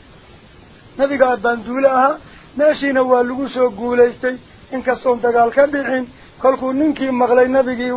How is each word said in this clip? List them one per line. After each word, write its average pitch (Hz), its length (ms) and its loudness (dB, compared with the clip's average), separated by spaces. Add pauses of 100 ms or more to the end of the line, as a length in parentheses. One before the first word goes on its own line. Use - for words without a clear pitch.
(1000)
nabiga 269 320 0
abbaanduule 240 580 -2
ahaa, 269 280 2 (400)
meeshiina 277 460 0
waa 254 200 2
lagu 254 260 -4
soo 247 220 0
guulaystay, 240 640 0 (360)
inkastoon 247 480 -2
dagaal 233 300 2
ka 277 160 4
dhicin. 262 400 -4 (360)
Kolkuu 262 300 0
ninkii 277 380 -2
maqlay 247 380 2
nabigii 254 480 -2